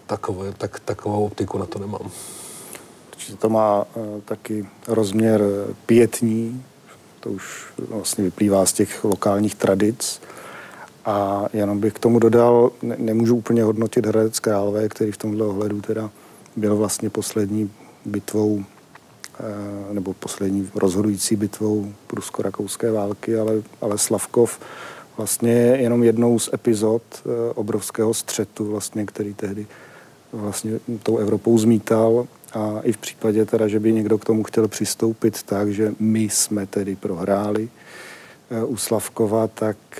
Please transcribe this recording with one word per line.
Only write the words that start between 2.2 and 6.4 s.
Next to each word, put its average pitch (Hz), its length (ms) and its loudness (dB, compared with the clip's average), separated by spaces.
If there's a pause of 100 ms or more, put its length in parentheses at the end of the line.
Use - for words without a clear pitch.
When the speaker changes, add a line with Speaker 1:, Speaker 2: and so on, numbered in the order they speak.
Speaker 2:
Určitě - 240 -16
to 110 120 0
má, 107 360 2 (120)
eh, 107 280 -8
taky 107 420 -8 (220)
rozměr, 110 540 2
eh, 101 320 0 (120)
pietní, 117 800 2 (560)